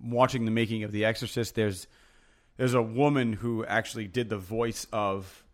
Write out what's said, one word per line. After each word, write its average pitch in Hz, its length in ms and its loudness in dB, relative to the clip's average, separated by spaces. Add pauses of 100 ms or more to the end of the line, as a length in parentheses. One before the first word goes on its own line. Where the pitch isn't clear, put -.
watching 120 440 2
the 110 60 0
making 113 320 0
of 104 80 -6
The 104 140 0
Exorcist, 113 500 -2
there's, 104 320 0 (720)
there's 127 180 2
a 123 60 6
woman 120 520 2
who 110 320 -4
actually 110 420 -2
did 113 220 -2
the 107 80 -2
voice 113 560 -4
of 98 500 -2 (100)